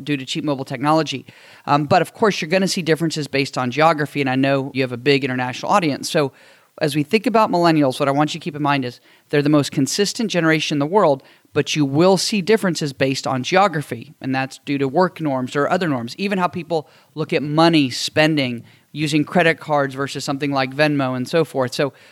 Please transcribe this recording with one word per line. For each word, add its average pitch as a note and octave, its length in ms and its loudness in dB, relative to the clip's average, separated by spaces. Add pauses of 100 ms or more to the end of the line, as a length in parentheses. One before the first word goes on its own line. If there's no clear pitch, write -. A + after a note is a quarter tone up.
due C#3+ 140 -4
to C3 60 -8
cheap D#3 200 -8
mobile C3+ 220 -4
technology. C#3+ 600 -2 (400)
Um, D3 200 2
but E3 180 4
of - 100 -8
course, - 280 0
you're D#3+ 80 -8
gonna F#3 180 2
see F3+ 160 -4
differences D#3 440 0
based C#3 300 -2
on B2 140 -2
geography, D3+ 500 2
and C3+ 80 0
I B2+ 60 0
know C3+ 400 0
you C3 80 0
have B2 80 -4
a A#2+ 60 -8
big C#3 280 2
international B2+ 460 -4
audience. E3+ 400 0
So C#3+ 200 0 (500)
as C3+ 120 -2
we D3+ 100 0
think G#3+ 220 0
about G3 240 2
millennials, D#3+ 520 2
what C#3 80 0
I - 20 2
want D3 220 0
you E3 60 -10
to - 40 -18
keep D#3+ 120 -8
in D3 60 -6
mind C#3+ 220 0
is B2 160 -10 (300)
they're D3 120 2
the C#3+ 60 2
most D3 240 4
consistent F#3+ 580 -2
generation D#3+ 460 0
in C#3+ 40 0
the C#3+ 60 0
world, D#3+ 380 2 (300)
but - 200 0
you D3+ 120 2
will E3+ 320 4
see G#3 240 -2
differences F3 500 0
based C3+ 340 -2
on C3 180 -2
geography, D#3 760 -2
and C3 160 -4
that's C3 240 -6
due C#3+ 180 -4
to C3+ 100 0
work E3+ 340 0
norms C3 340 -4
or C#3+ 140 0
other F3+ 180 0
norms, B2 300 -4
even G3 200 -2
how F3+ 100 0
people E3 420 -4 (260)
look D3+ 160 -4
at D3+ 100 2
money, D3+ 480 4
spending, C3+ 720 0 (280)
using D3+ 340 -2
credit E3 340 2
cards C#3 340 -2
versus C#3 300 -8
something C#3+ 300 -4
like C3 200 -2
Venmo C#3 440 0
and B2 100 -6
so E3 160 2
forth. B2+ 300 -2
So C#3+ 180 -2 (200)